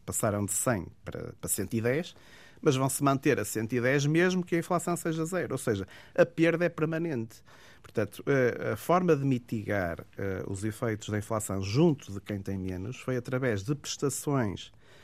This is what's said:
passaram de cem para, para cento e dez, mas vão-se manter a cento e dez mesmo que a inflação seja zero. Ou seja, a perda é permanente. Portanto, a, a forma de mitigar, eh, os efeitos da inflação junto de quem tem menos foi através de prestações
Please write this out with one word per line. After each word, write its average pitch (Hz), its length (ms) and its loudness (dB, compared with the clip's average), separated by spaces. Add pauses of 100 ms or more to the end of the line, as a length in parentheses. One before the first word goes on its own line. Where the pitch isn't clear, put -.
passaram 104 380 0
de 98 80 -2
cem 107 360 -2 (180)
para, 82 340 -10
para - 100 -6
cento 95 260 -4
e 110 60 -2
dez, 131 340 -2 (460)
mas 143 140 4
vão-se 135 280 0
manter 139 360 4
a 107 60 -2
cento 110 280 -4
e 123 80 2
dez 139 240 4
mesmo 175 380 2
que 175 120 -2
a 170 40 2
inflação 170 360 -2
seja 160 300 -2
zero. 170 280 -4
Ou 135 40 -2
seja, 98 300 0 (280)
a 170 100 8
perda 165 400 4
é 165 40 2
permanente. 160 720 -4 (380)
Portanto, - 460 -4
a, 123 460 2
a - 20 -4
forma 170 400 4
de 139 100 0
mitigar, 101 800 0 (100)
eh, 98 320 -4
os 98 160 -6
efeitos 107 460 -4
da 104 80 0
inflação 104 440 -2
junto 127 500 2
de 98 100 -10
quem 104 180 -6
tem 98 180 -6
menos 92 400 -6
foi 127 200 -4
através 123 460 -2
de 127 100 -2
prestações 135 1000 -2 (320)